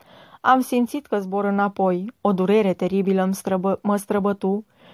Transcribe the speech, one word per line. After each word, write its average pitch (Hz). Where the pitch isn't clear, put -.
Am 262
simțit 247
că 208
zbor 196
înapoi, 202
o 202
durere 190
teribilă 190
îmi 190
străbă-, 190
mă 202
străbătu 202